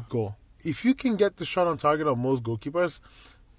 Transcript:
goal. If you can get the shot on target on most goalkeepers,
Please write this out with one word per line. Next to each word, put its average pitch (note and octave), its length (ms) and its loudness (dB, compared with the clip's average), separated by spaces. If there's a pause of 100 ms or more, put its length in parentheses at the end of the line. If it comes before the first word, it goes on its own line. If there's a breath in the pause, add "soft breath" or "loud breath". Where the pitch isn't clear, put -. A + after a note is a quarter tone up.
goal. G#2+ 260 -2 (280)
If D#3 220 -4
you C4 100 4
can A#3+ 220 -2
get G3+ 200 2
the E3+ 80 -8
shot F3+ 220 2
on D#3+ 100 0
target D3+ 300 2
on B2+ 120 2
most B2+ 240 0
goalkeepers, D3 560 -2 (600 soft breath)